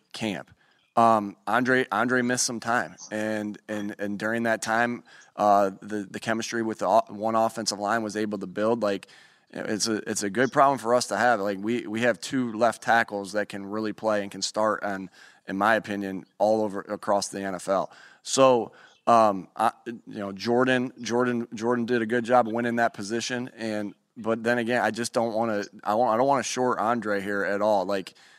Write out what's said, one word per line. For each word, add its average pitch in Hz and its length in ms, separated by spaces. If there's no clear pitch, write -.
camp. 101 380
Um, 110 400
Andre, 127 460
Andre 123 300
missed 123 220
some 117 160
time, 113 360
and, 107 480
and, 104 300
and 101 200
during 113 260
that 110 180
time, 117 420
uh, 101 340
the, 104 280
the 104 100
chemistry 113 420
with 110 160
the 101 80
o-, 107 220
one 107 260
offensive 113 440
line 107 240
was 104 140
able 107 220
to 95 80
build. 107 360
Like, 101 260
it's - 380
a, 107 80
it's 104 140
a 104 80
good 120 220
problem 139 260
for 113 160
us 120 140
to 101 80
have. 113 240
Like, 101 200
we, 113 260
we 107 160
have 120 180
two 123 320
left 110 300
tackles 104 500
that 104 160
can 98 180
really 107 260
play 104 300
and 98 80
can 95 120
start 107 400
on, 95 280
in 98 100
my 107 200
opinion, 98 480
all 110 240
over 98 180
across 101 480
the 98 140
N 98 120
F 90 140
L. 92 240
So, 131 500
um, 107 500
I, 113 160
you 120 200
know, 107 240
Jordan, 123 680
Jordan, 120 540
Jordan 117 320
did 120 160
a 110 40
good 120 180
job 120 240
winning 117 280
that 117 180
position, 117 640
and 107 380
but 113 200
then 120 160
again, 117 240
I 107 80
just 113 220
don't 117 220
wanna, 107 300
I 104 120
want, 113 200
I - 20
don't 127 100
wanna 139 160
short 123 360
Andre 104 420
here 101 240
at 98 160
all. 104 240
Like, 98 300